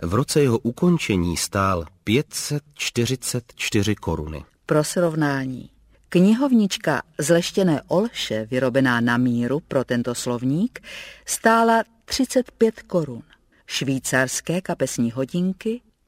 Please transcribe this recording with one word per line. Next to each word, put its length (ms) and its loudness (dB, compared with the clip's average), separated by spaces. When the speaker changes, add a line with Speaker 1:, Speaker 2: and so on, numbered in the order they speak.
Speaker 1:
V 120 -2
roce 260 2
jeho 180 4
ukončení 800 0
stál 480 0
pět 300 0
set 280 -6
čtyřicet 680 -4
čtyři 400 0
koruny. 500 -6
Speaker 2:
Pro 180 2
srovnání, 840 -2
knihovnička 960 2
z 100 -2
leštěné 580 2
olše, 640 -2
vyrobená 500 2
na 160 2
míru 440 0
pro 240 -2
tento 300 -2
slovník, 640 -2
stála 560 4
třicet 460 -2
pět 320 0
korun, 400 -4
švýcarské 920 -2
kapesní 500 -2
hodinky 720 -4